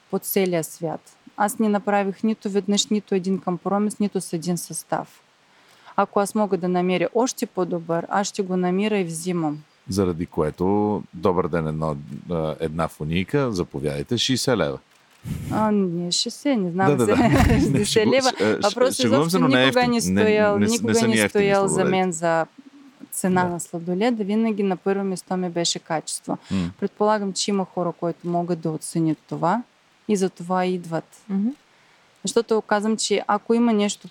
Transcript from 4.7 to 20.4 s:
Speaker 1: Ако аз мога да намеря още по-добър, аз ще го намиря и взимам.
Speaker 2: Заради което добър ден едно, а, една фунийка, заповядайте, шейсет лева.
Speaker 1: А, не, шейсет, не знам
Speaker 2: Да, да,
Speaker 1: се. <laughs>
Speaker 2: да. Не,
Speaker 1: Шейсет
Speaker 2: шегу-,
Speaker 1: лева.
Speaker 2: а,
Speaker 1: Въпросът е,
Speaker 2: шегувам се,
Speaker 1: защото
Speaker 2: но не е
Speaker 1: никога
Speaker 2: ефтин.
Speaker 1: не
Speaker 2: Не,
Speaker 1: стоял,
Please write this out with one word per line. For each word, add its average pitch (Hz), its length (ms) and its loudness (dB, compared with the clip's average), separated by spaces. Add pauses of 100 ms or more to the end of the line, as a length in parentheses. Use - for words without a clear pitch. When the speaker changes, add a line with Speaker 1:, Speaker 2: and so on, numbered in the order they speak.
Speaker 1:
Ако 202 240 2
аз 202 140 -2
мога 202 220 0
да 180 120 -2
намеря 180 460 2
още 240 320 -2
по-добър, 170 640 -4
аз 196 180 0
ще - 140 -4
го 185 140 -4
намиря 190 420 0
и 190 60 0
взимам. 165 540 -4 (300)
Speaker 2:
Заради 90 380 0
което 78 380 -2 (500)
добър 85 340 0
ден 80 180 -2
едно, 78 300 -4 (340)
а, 78 300 -4
една 80 280 -4
фунийка, 95 640 -2
заповядайте, 76 680 -4
шейсет 127 380 0
лева. 71 220 -2 (720)
Speaker 1:
А, 214 180 0
не, 175 400 -2
шейсет, 247 480 -2
не 180 120 -2
знам 185 180 0
Speaker 2:
Да, 147 80 4
да, 120 100 4
Speaker 1:
се. 208 60 4
<laughs> - 100 4
Speaker 2:
да. 233 60 4
Не, 208 560 4
Speaker 1:
Шейсет - 20 -2
Speaker 2:
шегу-, 220 240 4
Speaker 1:
лева. 254 300 4
Speaker 2:
а, 208 280 2
Speaker 1:
Въпросът 240 300 0
е, - 40 -2
Speaker 2:
шегувам 233 200 4
се, 165 80 0
Speaker 1:
защото 180 120 2
Speaker 2:
но 254 60 4
не 254 140 4
е 262 40 6
Speaker 1:
никога 254 140 4
Speaker 2:
ефтин. 247 100 2
Speaker 1:
не 240 60 2
Speaker 2:
Не, 233 40 0 (220)
Speaker 1:
стоял, 214 360 4